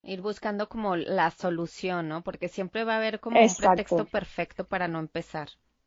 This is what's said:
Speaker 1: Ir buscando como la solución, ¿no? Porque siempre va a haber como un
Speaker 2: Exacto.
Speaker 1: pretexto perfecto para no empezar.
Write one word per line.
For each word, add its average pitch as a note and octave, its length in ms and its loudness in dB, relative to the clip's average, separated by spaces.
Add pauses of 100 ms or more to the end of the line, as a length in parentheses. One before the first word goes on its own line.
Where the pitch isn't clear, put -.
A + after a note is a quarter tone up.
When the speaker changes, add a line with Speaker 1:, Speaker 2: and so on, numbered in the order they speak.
Speaker 1:
Ir F#3 160 -8
buscando G#3 480 -4
como G#3+ 260 -2
la D#3+ 380 2
solución, F3 760 -4
¿no? D#3+ 140 -6
Porque - 240 -8
siempre F#3+ 380 -6
va A3+ 100 0
a A3 40 0
haber A3 200 -2
como A#3 240 6
un - 20 10
Speaker 2:
Exacto. G#3 120 4
Speaker 1:
pretexto F#3 500 4
perfecto - 640 -6
para F#3 180 -2
no E3 140 -2
empezar. D#3+ 480 -8 (380)